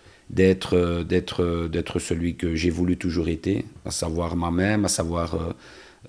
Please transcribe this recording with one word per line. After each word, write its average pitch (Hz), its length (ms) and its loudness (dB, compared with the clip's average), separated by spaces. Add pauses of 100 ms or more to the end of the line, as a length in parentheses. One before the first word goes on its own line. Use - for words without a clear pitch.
(280)
d'être, 92 480 4
euh, 85 280 2
d'être, 90 380 0
euh, 85 260 0
d'être 85 320 -4
celui 85 340 -2
que 82 200 -2
j'ai 82 160 2
voulu 87 280 2
toujours 82 300 -2
été, 87 360 -2 (220)
à - 40 -8
savoir 85 460 -2
moi-même, 92 480 2
à 92 40 2
savoir, 85 460 -2
euh, 85 180 -4 (560)